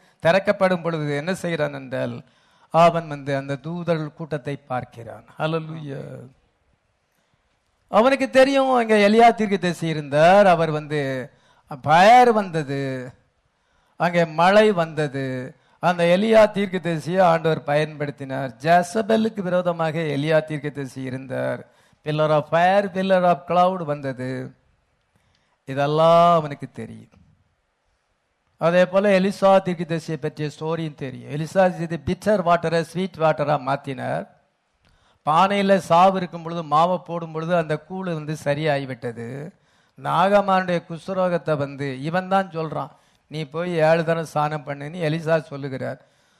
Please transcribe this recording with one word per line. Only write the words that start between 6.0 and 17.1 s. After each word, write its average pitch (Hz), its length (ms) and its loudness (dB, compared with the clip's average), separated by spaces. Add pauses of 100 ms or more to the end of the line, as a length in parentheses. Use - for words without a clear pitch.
அவனுக்கு 254 420 2
தெரியும், 262 460 4
அங்க 226 200 2
எலியா 226 380 6
தீர்க்கதரிசி 185 540 -2
இருந்தார். 160 600 4
அவர் 165 240 4
வந்து, 143 600 -6 (520)
பயர் 214 460 8
வந்தது, 139 840 -4 (840)
அங்கே 170 300 0
மழை 185 460 4
வந்தது, 139 840 -4 (240)
அந்த 175 240 0
எலியா 214 520 4
தீர்க்கதரிசியை 175 680 -2